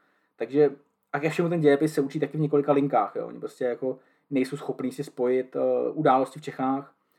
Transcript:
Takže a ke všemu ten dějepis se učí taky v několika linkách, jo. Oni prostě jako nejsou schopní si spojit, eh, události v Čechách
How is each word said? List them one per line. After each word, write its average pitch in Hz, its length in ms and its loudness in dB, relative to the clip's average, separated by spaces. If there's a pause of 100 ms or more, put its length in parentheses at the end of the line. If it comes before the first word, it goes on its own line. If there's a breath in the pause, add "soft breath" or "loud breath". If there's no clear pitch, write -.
(360)
Takže 139 340 2 (440)
a 143 60 -2
ke 156 100 -2
všemu 170 200 -2
ten 170 120 -2
dějepis 147 320 4
se 151 80 0
učí 139 180 -2
taky 147 180 -4
v 156 40 0
několika 147 300 2
linkách, 139 440 2
jo. 113 120 -6
Oni 117 120 -14
prostě - 260 -8
jako 127 340 -4 (300 soft breath)
nejsou 135 280 -2
schopní 131 340 -6
si 139 120 -8
spojit, 127 520 -2
eh, 127 380 0
události 139 460 2
v 151 40 -20
Čechách 135 520 -6 (240)